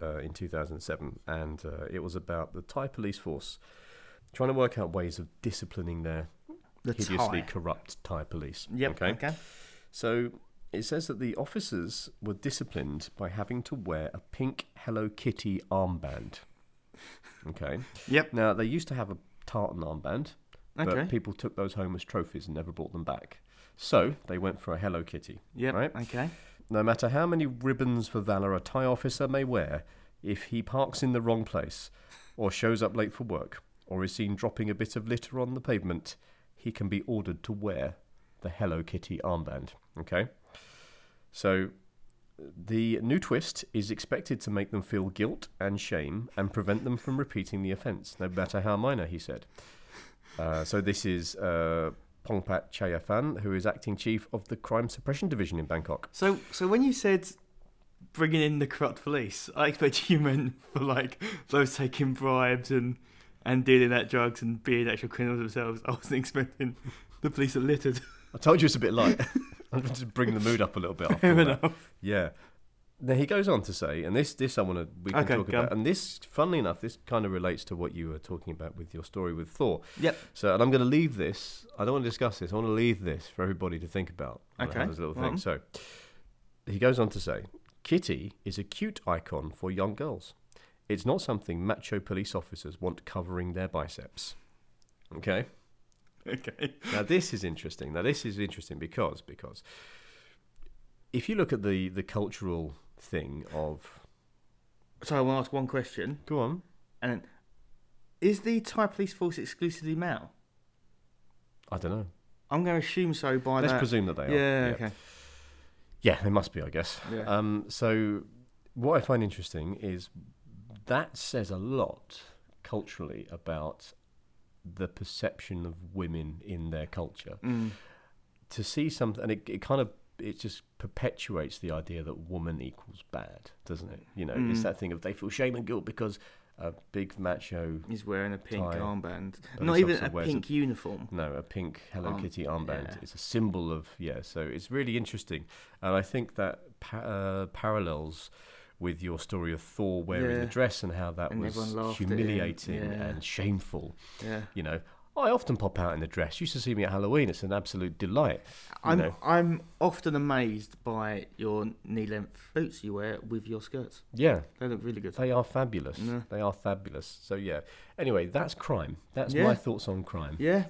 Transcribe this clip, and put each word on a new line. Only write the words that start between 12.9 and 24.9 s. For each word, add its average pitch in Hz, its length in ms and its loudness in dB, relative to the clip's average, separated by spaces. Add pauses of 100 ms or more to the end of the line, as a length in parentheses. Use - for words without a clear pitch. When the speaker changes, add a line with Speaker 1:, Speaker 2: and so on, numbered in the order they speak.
Speaker 1:
by 95 140 -4
having 107 340 -4
to - 120 -8
wear 82 380 -4
a - 60 -10
pink - 560 -4
Hello 110 320 -4
Kitty 104 540 -2 (100)
armband. 80 680 0 (1080)
Okay. 76 320 -4 (280)
Speaker 2:
Yep. 147 260 4
Speaker 1:
Now, 110 200 6
they 110 120 2
used 160 240 -2
to 139 60 -4
have 107 160 -4
a 90 60 -8 (280)
tartan 101 380 -2
armband, 80 500 -4 (420)
but 143 140 0
Speaker 2:
Okay. 131 180 4
Speaker 1:
people 113 240 0
took - 240 -6
those 98 200 0
home 92 200 0
as 90 80 -6
trophies 85 440 -4
and 78 80 -6
never 82 180 -4
brought 78 180 -6
them 85 140 -4
back. - 320 -6 (400)
So 123 380 6 (120)
they 90 100 -2
went 90 220 0
for 87 140 -4
a 82 60 0
Hello 90 240 0